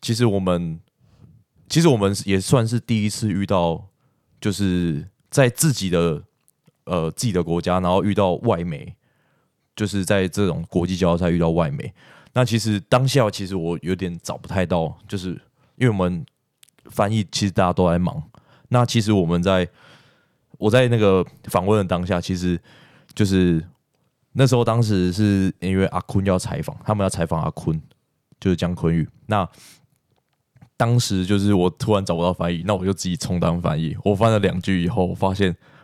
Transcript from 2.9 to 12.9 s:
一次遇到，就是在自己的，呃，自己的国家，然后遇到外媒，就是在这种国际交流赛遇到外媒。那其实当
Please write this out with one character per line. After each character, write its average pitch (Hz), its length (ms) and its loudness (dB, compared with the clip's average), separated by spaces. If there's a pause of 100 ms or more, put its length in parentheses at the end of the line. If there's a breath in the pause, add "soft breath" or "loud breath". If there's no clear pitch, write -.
一 107 40 0
次 107 200 -4
遇 98 160 -2
到， 87 420 0 (540)
就 104 100 -2
是 87 560 -2 (220)
在 131 180 2
自 139 240 0
己 98 200 -4
的， 85 320 0 (640)
呃， 80 260 -4
自 - 160 -4
己 107 40 -2
的 87 120 0
国 85 180 -4
家， 90 180 0
然 90 120 0
后 92 120 2
遇 101 120 0
到 95 200 2
外 92 280 -2
媒， 85 320 -12 (800)
就 107 100 -4
是 98 180 -2
在 95 240 0
这 101 200 -2
种 82 220 -4
国 87 180 0
际 92 80 -4
交 87 140 2
流 85 80 2
赛 87 120 0
遇 85 80 2
到 82 140 0
外 82 180 0
媒。 - 240 -10 (400 loud breath)
那 127 100 2
其 113 140 0
实 104 220 0
当 131 280 0